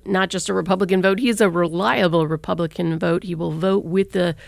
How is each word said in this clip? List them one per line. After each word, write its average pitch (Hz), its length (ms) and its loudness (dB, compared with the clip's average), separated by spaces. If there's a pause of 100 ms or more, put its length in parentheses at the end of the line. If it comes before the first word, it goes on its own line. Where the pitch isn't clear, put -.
not 190 240 0
just - 180 -6
a 196 60 -2
Republican 185 480 0
vote, 190 180 2
he 254 80 0
is 226 140 2
a 202 80 6
reliable 170 800 0
Republican 165 720 -2
vote. 170 260 0
He 180 120 -6
will 165 160 -4
vote 190 320 0
with 190 300 0
the, 175 220 0 (120)